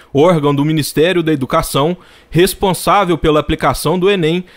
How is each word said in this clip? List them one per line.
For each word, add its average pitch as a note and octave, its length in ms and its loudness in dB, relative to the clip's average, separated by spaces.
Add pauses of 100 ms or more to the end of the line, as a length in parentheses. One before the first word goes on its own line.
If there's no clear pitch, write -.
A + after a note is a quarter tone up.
(120)
órgão D3 440 2
do C#3+ 100 0
Ministério D#3+ 560 0
da D#3 100 0
Educação, D#3 640 -2 (360)
responsável F3 880 0
pela D3+ 200 2
aplicação D#3 600 -2
do F3+ 100 2
enem, F3+ 360 -2 (120)